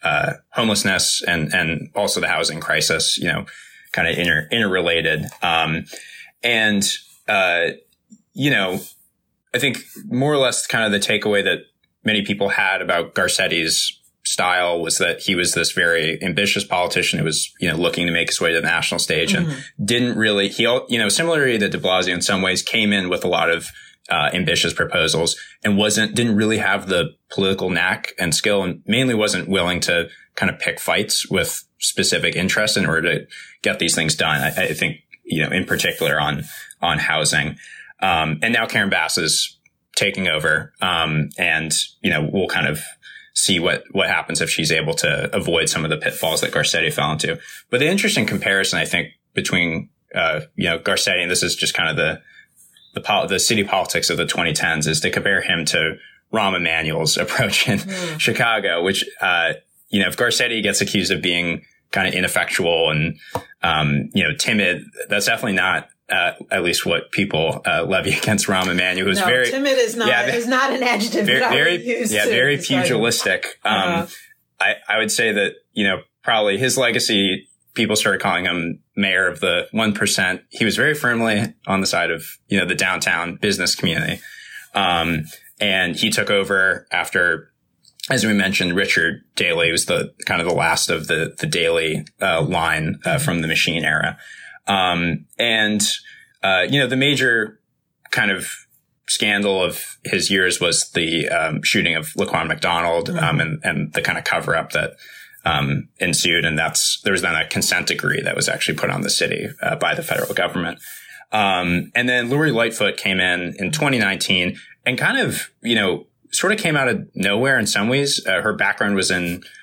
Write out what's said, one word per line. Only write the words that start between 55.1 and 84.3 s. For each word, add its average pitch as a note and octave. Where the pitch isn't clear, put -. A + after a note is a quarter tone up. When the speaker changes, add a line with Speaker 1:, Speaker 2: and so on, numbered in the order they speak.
Speaker 1:
compare F#2+
him E2+
to D#2+
Rahm G2
Emanuel's D#2+
<laughs> -
approach -
in G2+
Speaker 2:
Mm. F3
Speaker 1:
Chicago, G2+
which, G2
uh, E2+
you G2+
know, F#2
if -
Garcetti A#2
gets G2
accused F#2+
of E2+
being F2
kind F#2+
of F2+
ineffectual E2+
and, D#2
um, D#2
you F2+
know, D#2
timid, F#2+
that's G2+
definitely A#2
not, F2+
uh, F2+
at G2
least E2+
what E2+
people, D#2+
uh, E2+
levy F#2
<laughs> -
against G#2+
Rahm F#2
Emanuel, F#2
who's F#3
Speaker 2:
No, -
Speaker 1:
very B2
Speaker 2:
timid C4+
is A3+
not, A3+
Speaker 1:
yeah, -
ve-, A#3
Speaker 2:
is A#3
not C4
an C4
adjective A3+
Speaker 1:
very, B2+
Speaker 2:
that B3+
I -
Speaker 1:
very, D#3
Speaker 2:
would A#3
use D#3+
Speaker 1:
yeah, G#2
Speaker 2:
to -
Speaker 1:
very C3+
Speaker 2:
describe C3+
him. -
Speaker 1:
pugilistic. A2
Um, G#2
Speaker 2:
Uh-huh. F#2
Speaker 1:
I, G2+
I G#2+
would A2
say A2+
that, G2+
you G#2+
know, F#2+
probably G#2
his B2+
legacy, A2+
people G#2+
started G2
calling F2+
him F2
mayor F#2+
of F2
the F2
one A2
percent. G2
He -
was F#2+
very C#3+
firmly A2+
on G2
the F#2
side E2+
of, E2
you G2
know, F2+
the F2+
downtown F2+
business G2
community. E2